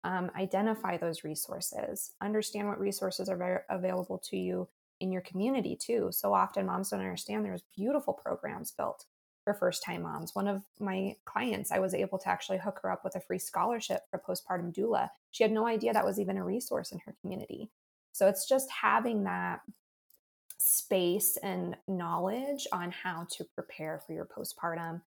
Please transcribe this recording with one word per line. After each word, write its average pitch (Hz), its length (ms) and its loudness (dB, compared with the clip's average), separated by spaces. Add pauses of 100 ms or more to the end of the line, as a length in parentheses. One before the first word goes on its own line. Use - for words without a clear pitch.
Um, 180 320 0
identify 190 600 2
those 165 280 -2
resources. - 960 -4
Understand 208 480 0
what 202 120 -2
resources 190 480 0
are 190 80 0
ver-, 180 340 0
available 185 480 0 (120)
to 196 60 -4
you 180 320 0 (320)
in 185 100 0
your 185 120 -2
community 214 540 0
too. 220 360 0
So 202 200 2
often 190 340 4
moms 180 240 -2
don't 190 100 -2
understand 190 440 -2
there's 180 200 -4 (120)
beautiful 269 360 2
programs - 580 -4
built - 340 -4 (400)
for 202 100 4
first-time 175 480 0
moms. 160 320 -4
One 196 120 2
of 196 160 0 (160)
my 190 460 -2
clients, 214 480 0
I 185 80 4
was 185 140 2
able 190 240 0
to 185 100 -4
actually 185 300 0
hook 190 240 -4
her 185 80 0
up 185 140 -2
with 190 120 -4
a 180 40 -4
free 185 180 -2
scholarship 202 720 0
for 185 160 -4
postpartum 175 460 -2
doula. 214 360 2 (220)
She - 120 2
had 220 100 6
no 220 140 4
idea 226 260 2
that 202 120 6
was 196 160 2
even 196 160 0
a 185 80 0
resource 190 480 -2
in 175 80 -8
her - 200 -14
community. - 500 -8 (420)
So 196 160 6
it's 202 200 2
just 262 220 4
having 220 540 2
that 180 360 -2 (1000)
space - 840 4
and 180 340 -2 (120)
knowledge 190 840 -2
on 175 200 -2
how 175 400 -6
to - 120 -6 (120)
prepare 156 500 -6
for 165 60 -10
your 165 140 -6
postpartum. 170 800 -6